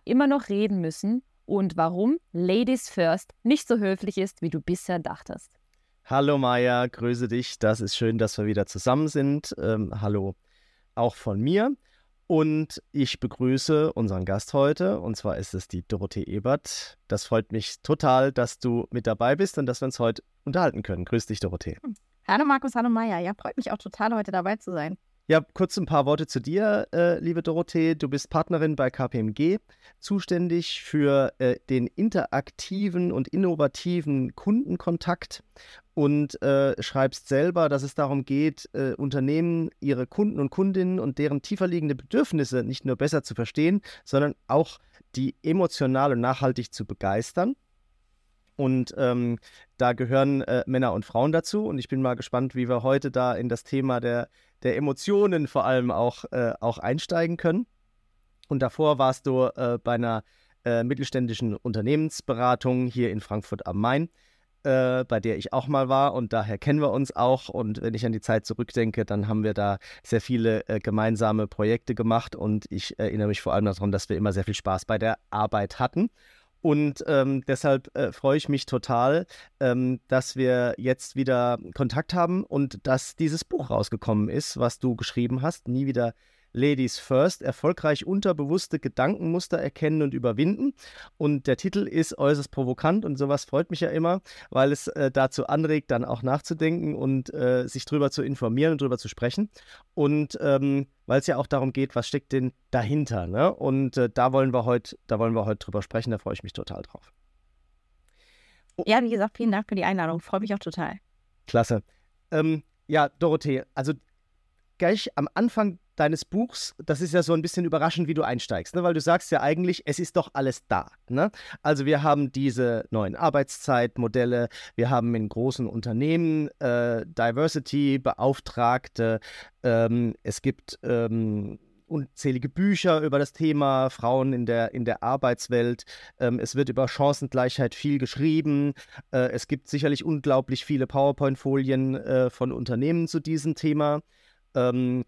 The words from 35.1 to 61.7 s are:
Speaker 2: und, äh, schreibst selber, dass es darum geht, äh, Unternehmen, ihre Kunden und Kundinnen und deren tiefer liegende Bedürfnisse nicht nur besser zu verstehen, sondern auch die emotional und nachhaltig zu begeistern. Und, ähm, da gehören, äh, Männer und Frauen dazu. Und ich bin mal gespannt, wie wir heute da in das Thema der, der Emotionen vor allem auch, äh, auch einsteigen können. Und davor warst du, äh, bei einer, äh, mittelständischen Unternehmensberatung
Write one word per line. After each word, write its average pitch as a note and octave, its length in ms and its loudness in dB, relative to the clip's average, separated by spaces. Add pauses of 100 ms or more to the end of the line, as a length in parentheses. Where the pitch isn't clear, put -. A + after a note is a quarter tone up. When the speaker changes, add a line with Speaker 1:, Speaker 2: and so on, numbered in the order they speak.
Speaker 2:
und, D3 460 2
äh, C#3 400 2
schreibst - 460 -2
selber, D#3+ 400 2
dass C#3 160 0
es C#3 100 -8
darum C#3 300 0
geht, D3 480 -2
äh, C3+ 220 -2
Unternehmen, D3+ 760 0 (120)
ihre B2+ 260 0
Kunden G#3 320 -2
und C#3 100 0
Kundinnen F#3 480 0
und C3+ 200 -4
deren C#3+ 240 0
tiefer F#3+ 260 -2
liegende D#3 280 -2
Bedürfnisse C#3+ 680 0
nicht B2+ 220 -6
nur B2+ 100 0
besser C#3+ 260 0
zu - 140 -10
verstehen, D#3+ 460 0 (240)
sondern C#3+ 280 2 (140)
auch D3+ 300 2 (400)
die C3 260 -2
emotional C#3+ 680 2
und A#2 80 0
nachhaltig B2+ 520 0
zu G#2+ 120 -8
begeistern. A2+ 720 -2 (960)
Und, C3 420 0
ähm, A#2+ 420 0 (380)
da B2 160 4
gehören, C3+ 480 2
äh, B2 240 0
Männer B2+ 280 0
und G#2 120 -4
Frauen C3 260 0
dazu. G3+ 340 0
Und D#3 120 -4
ich B2 120 -8
bin C3 120 -2
mal B2+ 140 0
gespannt, B2 400 -4
wie B2 140 -2
wir B2 120 0
heute C3+ 300 2
da B2+ 240 0
in A#2+ 140 -2
das A#2 140 -4
Thema C3 360 -2
der, A#2+ 300 -2 (340)
der B2 120 2
Emotionen E3 720 2
vor B2 200 0
allem B2 260 2
auch, A#2 400 0
äh, A#2+ 280 0
auch A#2 200 -2
einsteigen E3 580 -2
können. F3+ 300 0 (800)
Und C3+ 160 0
davor D3+ 340 2
warst C3 300 2
du, B2+ 160 4
äh, A#2+ 400 -2
bei A#2+ 100 0
einer, A#2 300 0 (420)
äh, A#2 180 2
mittelständischen B2 720 -2
Unternehmensberatung B2 1300 0